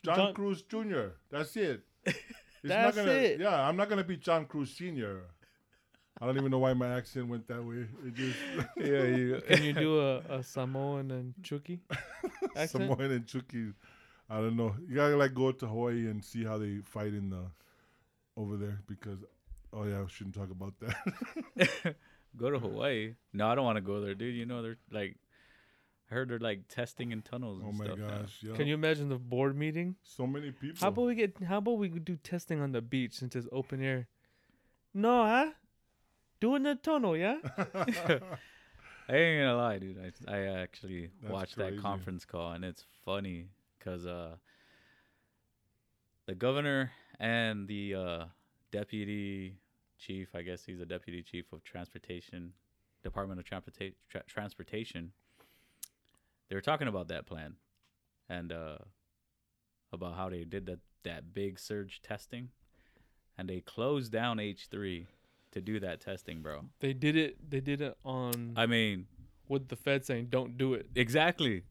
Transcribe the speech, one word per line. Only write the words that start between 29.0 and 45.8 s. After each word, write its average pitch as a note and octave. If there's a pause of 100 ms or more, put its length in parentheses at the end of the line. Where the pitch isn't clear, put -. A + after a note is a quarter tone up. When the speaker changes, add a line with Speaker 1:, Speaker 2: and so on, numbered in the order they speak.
Speaker 2:
the C3
board B2+
meeting? D#3+
Speaker 1:
So -
many C#3+
people. D3+
Speaker 2:
How F#3
about A#3
we B3
get, G#3+ (100)
how F#3+
about A3
we G3+
do E3+
testing E3+
on C#3
the A#2
beach B2
since B2+
it's A#2+
open C3
air? C3 (840)
No, A#3
huh? C4 (880)
Do B3
it -
in C4+
the D4
tunnel, B3
yeah? G3+
Speaker 1:
<laughs> -
Speaker 3:
I -
ain't D#3+
gonna B2
lie, A#2
dude. F#2+ (300)
I, G#2+
I G2+ (220)
actually F2+ (120)
Speaker 1:
That's G#2
Speaker 3:
watched F#2+
that F#2+
Speaker 1:
crazy. G2+
Speaker 3:
conference F#2
call, E2+
and F2
it's F2+ (200)
funny F#2+ (340)
'cause, F2+
uh, E2+ (1900)